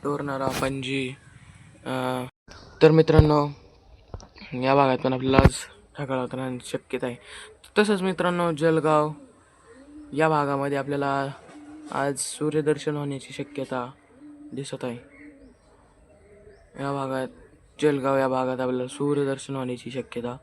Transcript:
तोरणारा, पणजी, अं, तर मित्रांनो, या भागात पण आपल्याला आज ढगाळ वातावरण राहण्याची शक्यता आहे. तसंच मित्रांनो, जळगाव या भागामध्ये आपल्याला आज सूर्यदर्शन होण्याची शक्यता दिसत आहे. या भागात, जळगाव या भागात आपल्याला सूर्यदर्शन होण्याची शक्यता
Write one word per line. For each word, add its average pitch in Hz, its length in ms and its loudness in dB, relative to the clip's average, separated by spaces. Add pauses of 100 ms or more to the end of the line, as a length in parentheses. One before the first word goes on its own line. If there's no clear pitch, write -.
तोरणारा, 143 440 -4
पणजी, 135 640 -4 (720)
अं, 127 400 -4 (560)
तर 156 80 10
मित्रांनो, 156 580 8 (1120)
या 135 120 4
भागात 135 240 6
पण 131 140 0
आपल्याला 131 240 2
आज 135 180 6 (460)
ढगाळ 131 180 -4
वातावरण 127 260 -6
राहण्याची 127 260 -8
शक्यता 131 360 -6
आहे. 120 100 -6 (640)
तसंच 202 240 2
मित्रांनो, 175 500 0
जळगाव 151 600 2 (1000)
या 156 160 2
भागामध्ये 143 500 0
आपल्याला 139 500 -2 (640)
आज 139 260 -2
सूर्यदर्शन 151 760 -2
होण्याची 139 360 -8
शक्यता 131 580 -8 (600)
दिसत 131 320 -10
आहे. 120 120 -6 (1900)
या 139 100 -4
भागात, 131 360 -4 (540)
जळगाव 139 360 2
या 131 100 2
भागात 127 320 -2
आपल्याला 127 280 -2
सूर्यदर्शन 139 680 -4
होण्याची 123 340 -8
शक्यता 120 520 -8